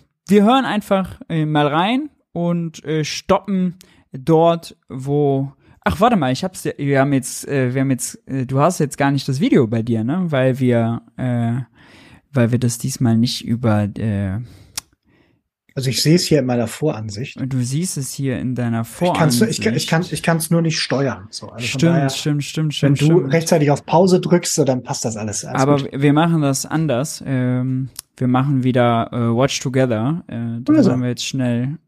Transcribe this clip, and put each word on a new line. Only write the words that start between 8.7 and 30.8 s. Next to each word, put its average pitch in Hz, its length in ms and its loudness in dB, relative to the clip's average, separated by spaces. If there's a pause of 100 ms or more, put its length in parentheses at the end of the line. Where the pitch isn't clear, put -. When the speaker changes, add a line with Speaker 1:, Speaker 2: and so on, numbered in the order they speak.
Speaker 1:
jetzt 143 200 -2
gar 139 120 2
nicht 139 180 0
das 135 120 -2
Video 208 260 4
bei 113 160 -2
dir, 110 220 -2
ne? 175 260 -2
Weil 131 300 2
wir, 117 420 0 (140)
äh, 120 380 -2 (760)
weil 117 200 2
wir 123 80 4
das 120 180 0
diesmal 127 400 0
nicht 120 260 0
über, 113 380 0 (160)
äh, 101 400 -2 (1400)
Speaker 2:
Also 135 160 -4
ich - 120 -2
seh's 170 240 4
hier 156 140 4
in 127 60 0
meiner 120 220 0
Voransicht. 113 720 -6
Speaker 1:
Du 131 200 -4
siehst 143 340 -4
es 135 160 -8
hier 131 260 -4
in 120 160 -4
deiner 117 280 -2
Speaker 2:
Ich 175 320 -2
kann's, 127 260 4
ich - 220 0
kann, 220 120 0
ich 156 120 -4
Speaker 1:
Voransicht. - 40 -6
Speaker 2:
kann, 165 200 2
ich 151 120 -6
kann's 165 280 0
nur 165 120 4
nicht 160 160 -2
steuern, 123 520 -2
so. - 180 -14
Also - 80 -20 (100)
von 131 140 -6
Speaker 1:
Stimmt, - 20 -4 (120)
Speaker 2:
daher, 147 160 2
Speaker 1:
stimmt, 147 340 -2
stimmt, 156 300 -4
stimmt, 139 260 2
Speaker 2:
wenn 147 80 4
du 165 120 6
Speaker 1:
stimmt. 139 120 -2
Speaker 2:
rechtzeitig 160 380 4
auf 143 160 0
Pause 180 340 4
drückst, 175 340 0
so, 151 100 2
dann 127 180 0
passt - 240 -6
das 107 100 -6
alles, 104 300 -6
alles 131 160 -2
Speaker 1:
Aber 143 160 0
Speaker 2:
gut. 139 160 -6
Speaker 1:
wir 143 180 2
machen 165 300 2
das 139 240 -2
anders. 147 600 -4
Ähm, 127 640 -2 (300)
wir 127 100 0
machen 131 360 2
wieder, 120 480 2
äh, 117 220 0
Watch 131 260 0
Together. 131 680 -2
Äh, 117 320 -8
das 135 140 -4
Speaker 2:
Oder 311 100 6